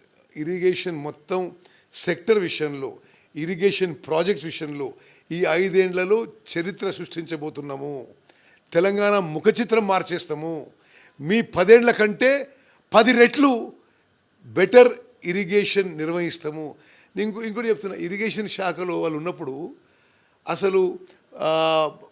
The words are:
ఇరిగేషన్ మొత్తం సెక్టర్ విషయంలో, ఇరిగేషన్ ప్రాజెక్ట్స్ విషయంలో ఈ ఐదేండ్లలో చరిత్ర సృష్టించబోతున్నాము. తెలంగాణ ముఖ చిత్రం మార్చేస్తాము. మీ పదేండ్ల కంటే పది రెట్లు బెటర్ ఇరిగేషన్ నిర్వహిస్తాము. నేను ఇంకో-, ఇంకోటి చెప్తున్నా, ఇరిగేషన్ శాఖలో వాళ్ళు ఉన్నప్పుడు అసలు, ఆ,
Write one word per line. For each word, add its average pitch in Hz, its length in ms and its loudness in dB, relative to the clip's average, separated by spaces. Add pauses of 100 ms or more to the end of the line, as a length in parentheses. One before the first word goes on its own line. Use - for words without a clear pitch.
(360)
ఇరిగేషన్ 175 600 -2
మొత్తం 151 560 -8 (420)
సెక్టర్ 180 440 0
విషయంలో, 143 580 -6 (400)
ఇరిగేషన్ 180 580 -2
ప్రాజెక్ట్స్ 160 520 -2
విషయంలో 147 460 -10 (400)
ఈ 175 180 -2
ఐదేండ్లలో 185 760 2 (320)
చరిత్ర 180 320 -6
సృష్టించబోతున్నాము. 147 1160 -10 (680)
తెలంగాణ 202 460 2
ముఖ 156 240 -4 (180)
చిత్రం 226 260 0
మార్చేస్తాము. 165 800 -4 (540)
మీ 190 220 2
పదేండ్ల 233 480 6
కంటే 226 580 2 (460)
పది 226 180 6
రెట్లు 240 600 4 (760)
బెటర్ 185 460 6 (320)
ఇరిగేషన్ 185 720 -2
నిర్వహిస్తాము. 156 760 -6 (420)
నేను 208 120 -2
ఇంకో-, 214 160 -8
ఇంకోటి 226 240 -4
చెప్తున్నా, 208 280 -2
ఇరిగేషన్ 196 520 -4
శాఖలో 175 520 -4
వాళ్ళు 160 180 -2
ఉన్నప్పుడు 160 560 -8 (720)
అసలు, 185 500 0 (400)
ఆ, 160 540 2 (200)